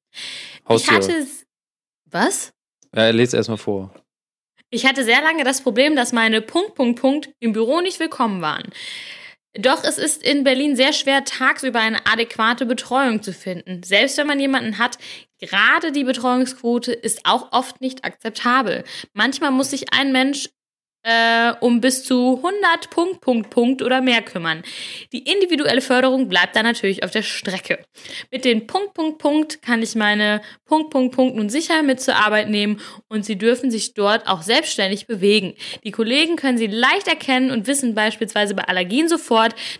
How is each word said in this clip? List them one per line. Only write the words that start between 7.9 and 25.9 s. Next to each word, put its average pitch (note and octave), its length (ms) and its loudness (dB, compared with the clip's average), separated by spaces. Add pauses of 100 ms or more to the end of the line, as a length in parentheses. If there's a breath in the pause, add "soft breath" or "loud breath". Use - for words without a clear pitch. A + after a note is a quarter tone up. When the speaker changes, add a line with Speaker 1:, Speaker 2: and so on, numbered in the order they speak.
Speaker 2:
willkommen A#3 420 -2
waren. D3+ 220 -4 (880 loud breath)
Doch B3+ 300 0
es - 140 -2
ist - 260 -4
in C#4+ 200 2
Berlin C4+ 320 2
sehr C4 160 4
schwer, C4+ 320 2
tagsüber C4 560 -2
eine A3 280 0
adäquate A#3 580 0
Betreuung A#3+ 560 0
zu G3 100 -10
finden. F3+ 520 -10
Selbst G#3 340 2
wenn D4 100 0
man C#4+ 120 0
jemanden B3 400 -2
hat, B3 180 0 (420 loud breath)
gerade B3+ 520 2
die C#4+ 120 0
Betreuungsquote B3 880 0
ist - 320 -4
auch A#3 260 0
oft - 280 -2
nicht C4 260 -8
akzeptabel. A#3+ 760 -2 (300 loud breath)
Manchmal C4 380 0
muss C4 200 0
sich - 220 -6
ein C4+ 180 0
Mensch, C4+ 380 0 (540)
äh, A3+ 580 4
um A#3+ 180 4
bis C4 240 2
zu B3+ 380 2
hundert F4 480 0
Punkt, E4+ 320 -2
Punkt, A#3 280 0
Punkt B3+ 320 2
oder B3+ 200 2
mehr A#3+ 200 2
kümmern. E3 400 -6 (520 loud breath)
Die A#3+ 60 -8
individuelle D#4+ 600 2
Förderung C4 480 2